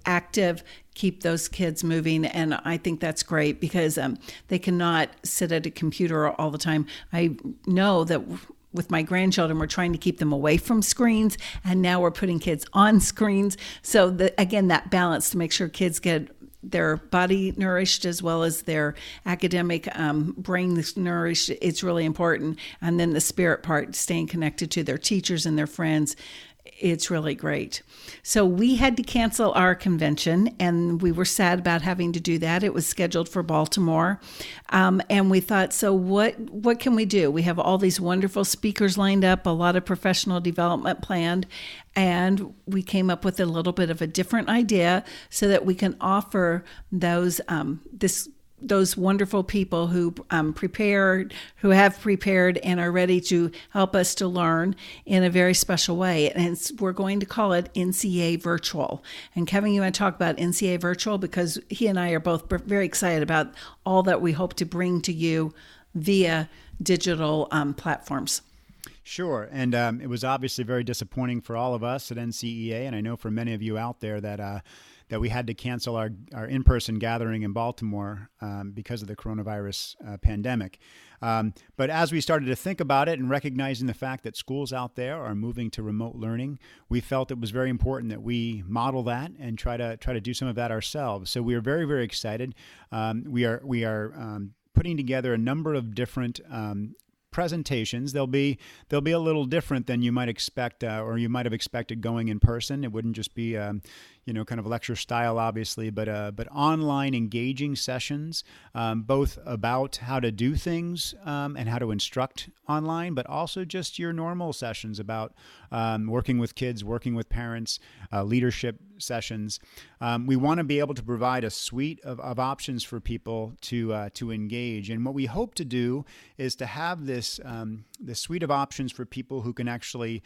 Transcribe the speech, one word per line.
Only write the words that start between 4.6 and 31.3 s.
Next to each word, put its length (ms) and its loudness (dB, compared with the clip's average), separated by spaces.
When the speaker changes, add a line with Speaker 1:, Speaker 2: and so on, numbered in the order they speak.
Speaker 1:
sit 280 -2
at 140 0
a 40 -4
computer 600 0
all 100 0
the 80 -6
time. 280 2
I 240 2
know 380 4
that 160 0
w-, 180 -8
with 180 -4
my 120 2
grandchildren, 560 2
we're 80 0
trying 260 0
to 60 -2
keep 200 0
them 140 2
away 240 4
from 240 2
screens, 560 4
and 180 2
now 180 4
we're 100 4
putting 280 0
kids 340 0
on 260 8
screens. 580 2
So 280 6
the, 300 2
again, 280 4
that 220 2
balance 400 2
to 80 -2
make 140 0
sure 160 0
kids 300 -2
get 320 0
their 340 0
body 640 2
nourished 480 2
as 160 -4
well 200 0
as 200 0
their 320 0
academic, 600 0
um, 400 0
brain 440 0
nourished, 540 0
it's 220 0
really 240 0
important. 520 0
And 180 2
then 140 2
the 80 2
spirit 420 2
part, 320 -2
staying 340 -2
connected 420 -2
to 120 -2
their 140 -2
teachers 480 0
and 140 2
their 80 0
friends, 500 0
it's 300 0
really 240 0
great. 480 -4
So 220 4
we 320 6
had 200 6
to 60 0
cancel 500 2
our 220 6
convention, 840 2
and 420 4
we 120 4
were 140 2
sad 320 4